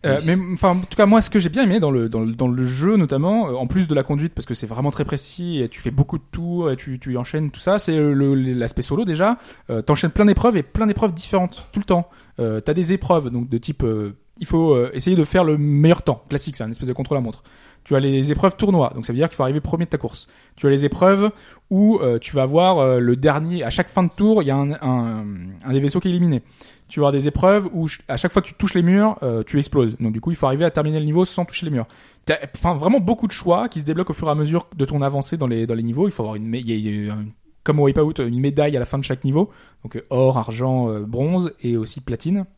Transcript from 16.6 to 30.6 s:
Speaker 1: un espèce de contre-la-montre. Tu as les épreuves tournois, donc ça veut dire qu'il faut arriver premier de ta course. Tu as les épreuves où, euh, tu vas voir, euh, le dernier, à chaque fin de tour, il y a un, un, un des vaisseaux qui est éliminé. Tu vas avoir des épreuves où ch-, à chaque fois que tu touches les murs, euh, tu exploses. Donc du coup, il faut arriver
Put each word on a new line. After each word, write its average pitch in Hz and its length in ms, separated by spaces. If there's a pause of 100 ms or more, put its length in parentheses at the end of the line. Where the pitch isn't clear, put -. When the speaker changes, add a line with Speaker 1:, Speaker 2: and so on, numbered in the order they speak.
Speaker 1:
un 110 60
espèce 127 180
de 123 60
contre-la-montre. 131 480 (420)
Tu 139 100
as 135 60
les 135 320
épreuves 180 240
tournois, 180 380
donc 123 100
ça 120 80
veut 120 60
dire 160 100
qu'il - 80
faut 143 60
arriver 139 180
premier 165 240
de - 60
ta 147 80
course. - 300 (280)
Tu - 100
as 139 40
les 139 160
épreuves 196 440 (380)
où, 208 320
euh, 120 180
tu - 160
vas 135 120
voir, 170 320
euh, 127 220
le 123 160
dernier, 151 480
à - 60
chaque 175 200
fin 185 120
de 175 120
tour, 214 280
il 143 40
y 135 40
a 135 60
un, 143 240
un, 117 440 (400)
un 131 80
des 135 80
vaisseaux 143 200
qui 190 80
est - 20
éliminé. 170 300 (480)
Tu - 120
vas 143 80
avoir 139 40
des 139 160
épreuves 190 460
où 165 120
ch-, - 220
à 135 80
chaque - 160
fois 190 80
que - 60
tu - 80
touches - 200
les 180 80
murs, 202 400
euh, 117 240
tu - 120
exploses. 135 420
Donc 110 140
du 113 80
coup, 170 80
il 165 60
faut 147 100
arriver 139 180